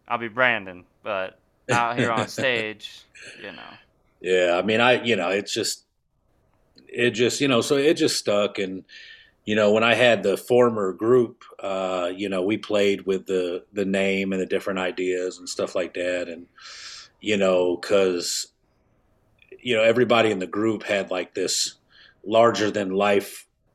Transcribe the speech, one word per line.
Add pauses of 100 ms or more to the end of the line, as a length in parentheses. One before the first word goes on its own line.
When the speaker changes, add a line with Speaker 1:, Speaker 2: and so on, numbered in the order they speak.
Speaker 1:
I'll
be
Brandon, (200)
but (320)
out
here
on
Speaker 2:
<laughs>
Speaker 1:
stage, (360)
you
know." (500)
Speaker 2:
Yeah,
I
mean,
I,
you
know,
it's
just, (1040)
it
just,
you
know,
so
it
just
stuck.
And, (640)
you
know,
when
I
had
the
former
group, (160)
uh,
you
know,
we
played
with
the, (100)
the
name
and
the
different
ideas
and
stuff
like
that.
And, (760)
you
know,
'cause, (1120)
you
know,
everybody
in
the
group
had,
like,
this (480)
larger
than
life (280)